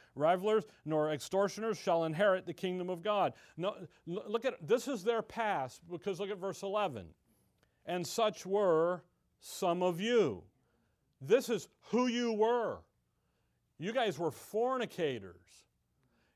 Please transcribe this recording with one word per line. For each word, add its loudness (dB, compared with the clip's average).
revilers, 4
nor 2
extortioners 0
shall 2
inherit 2
the -8
kingdom -4
of -6
God." 2
No, -2
l-, -6
look -2
at, -4
this 2
is -4
their 2
past, -2
because -6
look -6
at -8
verse -6
eleven. -2
"And -2
such 0
were 2
some -2
of 2
you." 2
This 4
is -2
who 2
you 0
were. 0
You -4
guys 0
were -2
fornicators. -4